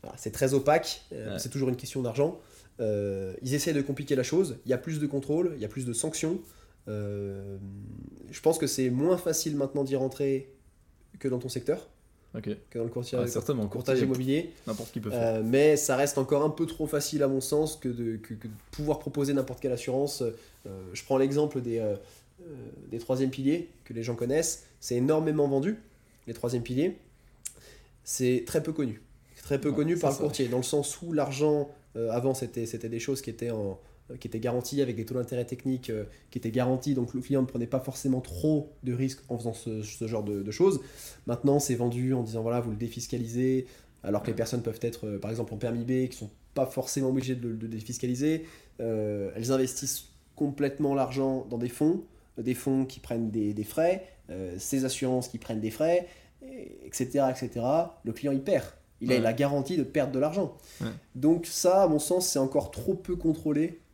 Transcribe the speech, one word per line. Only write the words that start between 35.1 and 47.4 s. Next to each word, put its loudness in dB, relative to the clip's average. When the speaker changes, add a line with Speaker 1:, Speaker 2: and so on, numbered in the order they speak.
Speaker 1:
d'intérêt -2
techniques, -4
euh, -2
qui -6
étaient -2
garantis, 2
donc 0
le -2
client 2
ne 2
prenait -4
pas 0
forcément -2
trop 0
de -2
risques 0
en -2
faisant -4
ce, -6
ce -6
genre 0
de, -2
de -4
choses. 6
Maintenant, 4
c'est 2
vendu 0
en 2
disant, « -4
Voilà, 2
vous -2
le -4
défiscalisez », -2
alors 0
que -4
les -2
Speaker 2:
Ouais. -2
Speaker 1:
personnes -2
peuvent -4
être, -4
euh, -4
par -6
exemple, -4
en -8
permis -2
B, 0
qui -12
sont -10
pas 4
forcément -2
obligées 0
de, -6